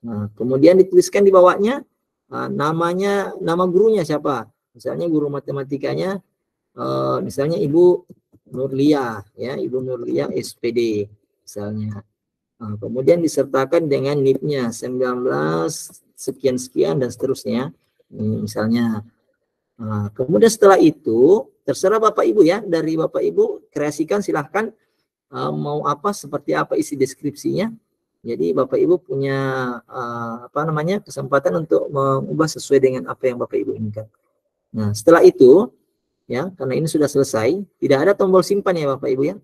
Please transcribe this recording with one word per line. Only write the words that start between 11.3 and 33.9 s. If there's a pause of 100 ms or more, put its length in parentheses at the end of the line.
misalnya. (640)
Nah,
kemudian
disertakan
dengan
nip-nya
sembilan
belas (140)
sekian-sekian
dan
seterusnya. (400)
Ini
misalnya. (800)
Nah,
kemudian
setelah
itu (160)
terserah
Bapak
Ibu,
ya,
dari
Bapak
Ibu
kreasikan
silahkan, (640)
eh,
mau
apa,
seperti
apa
isi
deskripsinya. (560)
Jadi
Bapak
Ibu
punya, (460)
eh, (120)
apa
namanya,
kesempatan
untuk
mengubah
sesuai
dengan
apa
yang
Bapak
Ibu
inginkan. (640)